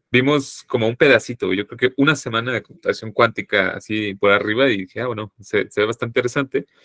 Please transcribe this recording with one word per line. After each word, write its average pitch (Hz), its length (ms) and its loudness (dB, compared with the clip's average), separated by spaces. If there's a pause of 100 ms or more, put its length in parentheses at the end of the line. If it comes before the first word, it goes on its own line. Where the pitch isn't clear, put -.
(120)
vimos 139 560 2
como 113 200 0
un 120 80 -2
pedacito, 123 580 2
yo 101 140 -2
creo 120 100 -16
que 127 200 0
una 143 180 4
semana 117 380 -4
de 110 100 -4
computación - 480 -6
cuántica, 104 640 0
así 104 400 -6
por 101 160 2
arriba, 110 380 2
y 107 160 0
dije, 107 160 -10
"Ah, 127 60 -4
bueno, 107 320 -8
se, 101 300 -2
se 104 120 -2
ve 107 60 2
bastante 117 320 -4
interesante". 127 460 -2 (200)